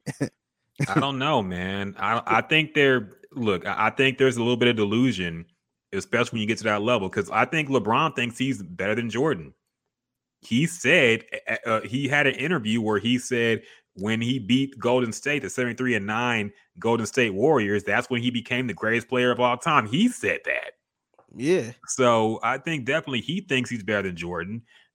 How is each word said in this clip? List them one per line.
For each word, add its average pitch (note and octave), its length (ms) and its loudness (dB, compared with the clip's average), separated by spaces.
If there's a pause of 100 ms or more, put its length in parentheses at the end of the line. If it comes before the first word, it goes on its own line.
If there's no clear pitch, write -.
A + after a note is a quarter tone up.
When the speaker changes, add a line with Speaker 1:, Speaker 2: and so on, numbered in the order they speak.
(200)
Speaker 1:
<laughs> - 680 -8
Speaker 2:
I - 120 0
don't C#3 200 -2
know, C3+ 240 2
man. F#2+ 560 -4
I, A2 260 0
I A2+ 160 4
think D#3 320 2
there, C3 440 2 (140)
look, G#2 340 0
I, G#2 220 0
I - 20 2
think C3 280 2
there's C3 200 4
a A#2 40 0
little A#2+ 160 2
bit B2 100 4
of A#2+ 80 4
delusion, G2+ 680 0 (460)
especially A#2 460 -2
when G#2+ 40 -2
you G#2 60 -2
get G#2+ 120 0
to G#2 60 -10
that G#2 180 0
level, G#2+ 260 0
'cause G2+ 220 -4
I A#2 140 2
think D#3 240 -2
LeBron B2+ 460 2
thinks A#2+ 220 -4
he's B2+ 240 -2
better F#2 320 -4
than A#2 160 -4
Jordan. G#2+ 440 -2 (880)
He C#3 260 0
said, C3 580 2 (240)
uh, A2+ 60 -4 (100)
uh, A2+ 160 0
he B2+ 260 -4
had C#3+ 200 2
an A#2+ 80 0
interview A#2 460 -2
where G#2+ 180 0
he A#2+ 180 0
said A#2 460 0 (320)
when A2 260 -2
he B2+ 160 -2
beat C3 400 0
Golden A#2+ 340 0
State, C#3+ 300 -4
the F#2+ 80 -8
seventy-three B2 460 -2
and G2 100 -2
nine A2 460 -2 (260)
Golden A2+ 300 0
State A#2 260 0
Warriors, G#2 500 2
that's A2 280 0
when A#2+ 100 -2
he B2 80 -2
became A#2+ 380 -4
the G#2 80 -4
greatest A2+ 320 -2
player B2 240 2
of A#2 80 0
all B2 180 2
time. C#3+ 300 2
He F3 220 2
said F#2 360 -4
that. - 280 -6 (640)
Speaker 1:
Yeah. C3 360 0 (160)
Speaker 2:
So A2+ 560 4
I B2+ 160 0
think D3 260 -6
definitely C3+ 360 -2
he F#3 200 -6
thinks B2+ 300 -2
he's A2+ 120 -8
better G#2 200 0
than F#2 120 -6
Jordan. F2 460 -8 (340)